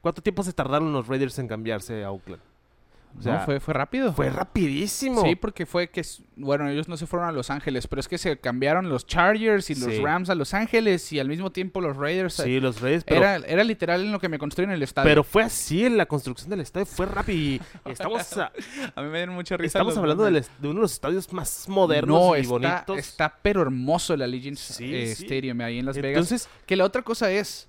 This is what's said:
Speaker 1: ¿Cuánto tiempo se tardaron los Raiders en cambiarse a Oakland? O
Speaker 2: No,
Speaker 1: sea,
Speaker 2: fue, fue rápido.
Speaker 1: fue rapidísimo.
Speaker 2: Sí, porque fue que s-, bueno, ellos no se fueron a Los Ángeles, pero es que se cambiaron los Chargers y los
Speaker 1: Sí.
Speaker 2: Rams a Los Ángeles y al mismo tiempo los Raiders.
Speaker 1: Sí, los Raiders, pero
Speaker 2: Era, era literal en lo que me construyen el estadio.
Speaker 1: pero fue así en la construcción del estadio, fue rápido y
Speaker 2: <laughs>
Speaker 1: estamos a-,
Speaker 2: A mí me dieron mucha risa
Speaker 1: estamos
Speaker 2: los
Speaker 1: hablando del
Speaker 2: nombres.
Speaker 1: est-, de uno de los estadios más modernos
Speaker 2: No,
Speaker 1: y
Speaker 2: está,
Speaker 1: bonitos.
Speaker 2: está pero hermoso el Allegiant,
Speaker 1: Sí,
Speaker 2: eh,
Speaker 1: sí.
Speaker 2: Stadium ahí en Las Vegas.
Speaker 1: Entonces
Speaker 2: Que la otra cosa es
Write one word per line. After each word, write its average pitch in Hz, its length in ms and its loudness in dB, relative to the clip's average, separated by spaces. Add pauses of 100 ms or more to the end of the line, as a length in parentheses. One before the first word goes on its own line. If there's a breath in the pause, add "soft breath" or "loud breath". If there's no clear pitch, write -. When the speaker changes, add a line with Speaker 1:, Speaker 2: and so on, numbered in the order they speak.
Speaker 1:
¿Cuánto - 220 -4
tiempo 202 200 0
se 180 100 -4
tardaron 147 400 2
los 123 160 -2
Raiders 135 300 0
en 123 100 -4
cambiarse 110 560 -6
a 98 80 -6
Oakland? 92 300 -12 (720 soft breath)
O - 20 -18
Speaker 2:
No, - 60 -14
Speaker 1:
sea, 113 180 0
Speaker 2:
fue, 139 180 0
fue 151 140 -6
rápido. 233 400 0
Speaker 1:
fue 139 160 0
rapidísimo. 190 960 0
Speaker 2:
Sí, 160 120 6
porque 202 300 -6
fue 175 240 -2
que - 140 -6
s-, - 200 -12 (140)
bueno, 143 320 0
ellos 147 200 -2
no 175 100 -8
se 160 80 -8
fueron 175 200 -2
a 170 60 -4
Los 131 160 -4
Ángeles, 139 380 -4
pero 139 140 -4
es - 60 -6
que 175 120 -6
se 156 200 -2
cambiaron 143 520 0
los 123 160 -2
Chargers 214 640 4
y 151 60 -2
los 123 180 0
Speaker 1:
Sí. 107 80 2
Speaker 2:
Rams 175 260 0
a 190 60 2
Los 151 180 -2
Ángeles 214 580 2
y 151 80 -2
al 131 80 0
mismo 175 240 -4
tiempo 185 300 -4
los 147 160 -2
Raiders. 170 380 0
Speaker 1:
Sí, 131 260 0
los 123 220 0
Raiders, 147 220 2
pero 160 180 4
Speaker 2:
Era, 196 140 4
era 175 280 2
literal 180 380 0
en 208 100 -2
lo 202 80 -2
que 185 80 -2
me 156 100 -4
construyen 160 340 -2
el 165 100 -2
estadio. 135 260 2
Speaker 1:
pero 151 160 8
fue 214 180 4
así 220 440 0
en 240 100 4
la 185 80 4
construcción 131 460 -6
del 196 100 -4
estadio, 185 240 -6
fue 185 220 -4
rápido 196 320 -2
y 143 220 0 (120 loud breath)
Speaker 2:
<laughs> - 180 -20
Speaker 1:
estamos 190 460 -6
a-, 170 160 -4 (420 loud breath)
Speaker 2:
A - 80 -8
mí 143 60 -6
me 156 100 -6
dieron 180 160 -6
mucha 180 220 -4
risa 165 220 -2
Speaker 1:
estamos 208 160 2
Speaker 2:
los 214 80 0
Speaker 1:
hablando 165 220 4
del 196 100 6
Speaker 2:
nombres. 139 180 0
Speaker 1:
est-, - 80 -18
de 143 80 -4
uno 156 80 -2
de 220 60 2
los 196 100 2
estadios 180 400 -4
más - 340 -8
modernos 160 540 4
Speaker 2:
No, 180 160 6
Speaker 1:
y 139 40 2
Speaker 2:
está, 123 120 -2
Speaker 1:
bonitos. 170 460 -2
Speaker 2:
está - 420 -4
pero 202 220 4
hermoso 139 500 0
el 147 80 0
Allegiant, 131 380 -6
Speaker 1:
Sí, 127 360 -10
Speaker 2:
eh, 117 200 -2
Speaker 1:
sí. 175 100 -12
Speaker 2:
Stadium 131 380 -4
ahí 117 160 -4
en 127 80 -4
Las 135 100 -4
Vegas. 139 140 -2 (200)
Speaker 1:
Entonces 240 180 -4 (180 loud breath)
Speaker 2:
Que 190 100 0
la 190 80 4
otra 226 160 0
cosa 226 320 -2
es - 360 -4